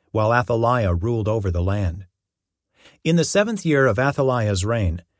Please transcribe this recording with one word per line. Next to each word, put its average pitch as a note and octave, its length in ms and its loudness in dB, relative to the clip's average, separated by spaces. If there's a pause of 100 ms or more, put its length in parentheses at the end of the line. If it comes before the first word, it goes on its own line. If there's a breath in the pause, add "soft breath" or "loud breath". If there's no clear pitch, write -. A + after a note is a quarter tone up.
(100)
while A2 240 2
Athaliah A#2 580 0
ruled G#2 360 -2
over G#2 220 -2
the E2+ 120 -2
land. F#2+ 420 -2 (1000 soft breath)
In E3 120 2
the D#3+ 80 2
seventh G#3+ 400 0
year C#3+ 220 4
of G#2+ 120 2
Athaliah's B2 680 0
reign, G2+ 360 -2 (180)